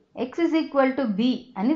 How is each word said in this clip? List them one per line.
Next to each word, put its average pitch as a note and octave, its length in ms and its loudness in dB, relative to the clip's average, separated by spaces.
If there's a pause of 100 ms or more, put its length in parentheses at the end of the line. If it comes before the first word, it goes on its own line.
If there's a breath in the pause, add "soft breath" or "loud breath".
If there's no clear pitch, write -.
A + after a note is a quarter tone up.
(280)
x B3+ 40 -16 (140)
is D4 140 0
equal C4+ 380 2
to C#4 60 0 (160)
b - 20 0 (380)
అని A#3+ 160 2